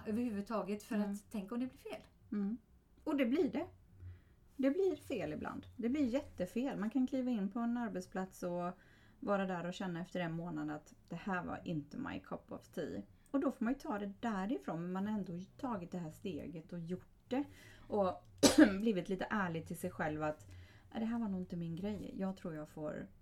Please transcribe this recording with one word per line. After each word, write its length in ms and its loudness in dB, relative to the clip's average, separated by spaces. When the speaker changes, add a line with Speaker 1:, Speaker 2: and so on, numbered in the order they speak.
Speaker 1:
överhuvudtaget 800 0
för 120 -2
Speaker 2:
Mm. 160 2
Speaker 1:
att 200 -6
tänk 200 -4
om 80 -2
det 80 2
blir 240 -12
fel. 100 -10
Speaker 2:
Mm. 260 0
Och 140 2
det 80 6
blir 260 4
det. 160 -2
Det 160 6
blir 240 4
fel 380 -2
ibland. 320 -6
Det 120 0
blir 160 4
jättefel. 760 0
Man 100 0
kan 180 4
kliva 240 0
in 200 2
på 80 -4
en 180 2
arbetsplats 640 -4
och 280 -2
vara 260 2
där 200 -2
och 80 -4
känna 280 -4
efter 180 -4
en 140 0
månad 380 -4
att 220 -10
det 60 -6
här 280 -2
var 220 -6
inte 320 -2
my 220 -4
cup 320 -10
of 180 -12
tea. 320 -6
Och 80 2
då 120 4
får 140 -2
man 80 2
ju 60 -4
ta 200 -2
det 200 -4
därifrån, 640 -2
men 100 -4
man 160 0
har 120 0
ändå 140 -4
tagit 340 -4
det 80 -4
här 120 -6
steget 600 -8
och 60 -6
gjort 280 -6
det. 160 2
Och 240 4
<clears throat> 400 10
blivit 280 2
lite 200 -2
ärlig 380 0
till 100 -6
sig 140 -4
själv 320 -2
att, 240 -2
"Nej, 80 -6
det 60 0
här 140 0
var 80 0
nog 120 -2
inte 160 -6
min 200 -2
grej. 420 -4
Jag 200 -2
tror 160 -6
jag 160 -6
får 380 -6